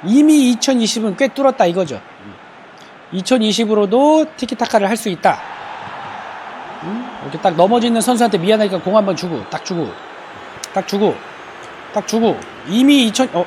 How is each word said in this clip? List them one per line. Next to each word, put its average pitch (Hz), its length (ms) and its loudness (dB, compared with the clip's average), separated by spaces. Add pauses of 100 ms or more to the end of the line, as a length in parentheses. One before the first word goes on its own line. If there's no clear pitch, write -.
이미 285 460 6
이천이십은 226 640 0
꿰뚫었다 262 500 2
이거죠. 170 280 -2 (280)
음. 101 100 -18 (800)
이천이십으로도 220 1120 2 (120)
티키타카를 226 520 0
할 220 80 -2
수 220 120 -4
있다. 175 300 2 (1400)
음? 226 260 -8 (140)
이렇게 143 180 -10
딱 180 140 0
넘어져 220 320 4
있는 233 140 2
선수한테 233 360 2
미안하니까 196 440 2
공 185 160 -2
한번 196 180 2
주고, 151 340 -6
딱 - 160 -10
주고, 160 260 -4 (840)
딱 190 140 -2
주고, 202 280 0 (800)
딱 208 140 -4
주고. 220 320 2 (280)
이미 254 400 4
이천, 240 260 0
어. 175 140 0